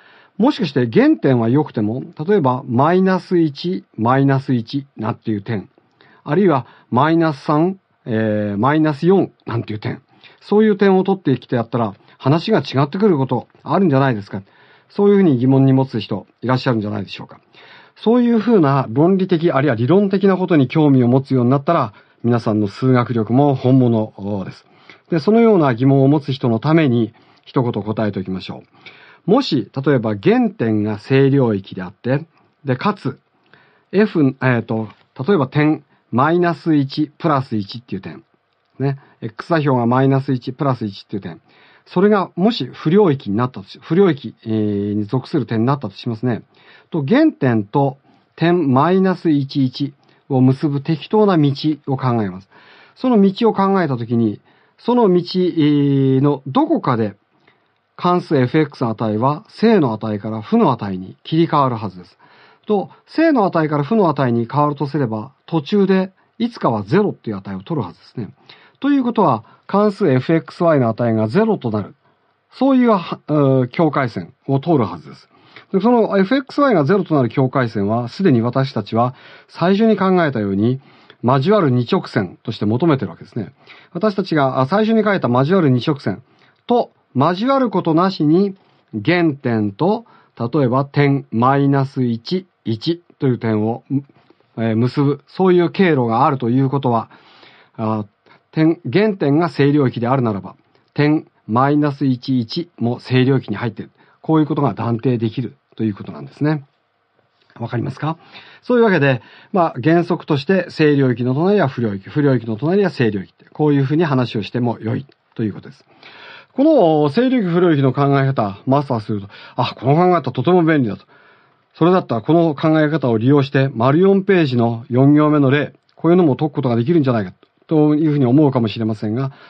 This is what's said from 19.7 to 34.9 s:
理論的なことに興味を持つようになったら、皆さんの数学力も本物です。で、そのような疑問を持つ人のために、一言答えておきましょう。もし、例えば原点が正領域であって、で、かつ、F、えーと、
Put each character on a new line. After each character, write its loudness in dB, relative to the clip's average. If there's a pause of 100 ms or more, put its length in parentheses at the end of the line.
理 -2
論 4
的 0
な 4
こ -4
と 2
に 4
興 2
味 4
を 2
持 4
つ -4
よ 2
う 2
に 2
な 2
っ -6
た 0
ら、 -2 (300)
皆 2
さ -2
ん 0
の 0
数 -2
学 2
力 -2
も 4
本 2
物 2 (320)
で -12
す。 -20 (440)
で、 -2
そ 0
の 4
よ 6
う 4
な 2
疑 -2
問 4
を 4
持 2
つ -6
人 -2
の 0
た 0
め 4
に、 0 (320)
一 -4
言 -4
答 -4
え -2
て -8
お -8
き -10
ま -8
し -14
ょ -16 (640)
う。 0
も 4
し、 -4 (160)
例 2
え 2
ば -4
原 0
点 -2
が -4
正 2
領 2
域 -8
で -10
あ -12
っ -16
て、 -6 (400)
で、 -2
か -4
つ、 -10 (720)
F、 0
え 2
ー -2
と、 -6 (400)